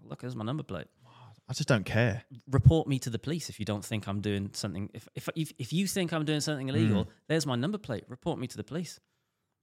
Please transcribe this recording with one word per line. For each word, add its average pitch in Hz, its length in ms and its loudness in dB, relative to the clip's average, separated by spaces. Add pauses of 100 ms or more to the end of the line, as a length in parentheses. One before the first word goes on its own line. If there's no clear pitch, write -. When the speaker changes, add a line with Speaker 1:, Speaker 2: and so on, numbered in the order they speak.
Speaker 1:
look, 143 180 -12
there's 123 140 -6
my 113 100 -4
number 147 160 -2
plate." 85 240 -8 (600)
Speaker 2:
I 127 80 -10
just - 140 0
don't 110 160 4
care. 113 400 2 (260)
Speaker 1:
Report 139 380 8
me 135 120 2
to 123 100 -6
the 113 80 -2
police 151 320 -6
if - 80 -14
you 107 80 -6
don't 104 180 -2
think 107 220 -4
I'm 101 140 -2
doing 101 320 0
something. 98 420 -6
If, - 200 -16
if, - 200 -8
if, 156 240 -4
if 135 140 -6
you 185 140 0
think 175 260 -2
I'm 156 140 0
doing 151 140 2
something 151 280 -2
illegal, 110 380 4
Speaker 2:
Mm. - 20 -20 (180)
Speaker 1:
there's 151 200 2
my 127 100 2
number 185 220 0
plate. 113 300 -6
Report 127 300 -4
me 123 80 -4
to - 100 -14
the 101 80 -6
police. 160 360 -8 (640)